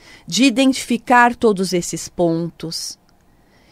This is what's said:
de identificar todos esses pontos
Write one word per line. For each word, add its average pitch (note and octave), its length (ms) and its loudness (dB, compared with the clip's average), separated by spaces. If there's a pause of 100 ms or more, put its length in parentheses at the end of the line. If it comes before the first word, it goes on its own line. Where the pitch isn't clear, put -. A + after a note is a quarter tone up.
(260)
de E3+ 180 0
identificar B3 920 2
todos G3 360 0
esses F3 380 -6
pontos E3 880 -6 (760)